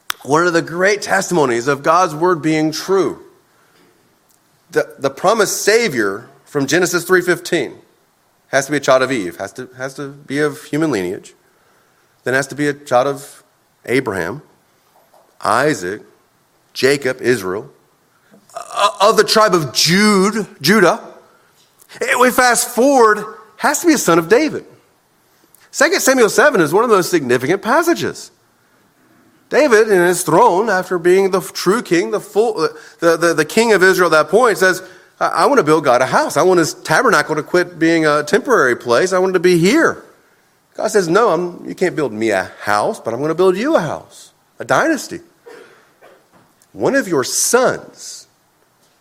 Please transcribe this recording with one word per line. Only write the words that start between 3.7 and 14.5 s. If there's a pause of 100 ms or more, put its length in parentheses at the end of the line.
the,
the
promised
Savior (160)
from
Genesis
three
fifteen (720)
has
to
be
a
child
of
Eve,
has
to,
has
to
be
of
human
lineage, (880)
then
has
to
be
a
child
of (420)
Abraham, (1000)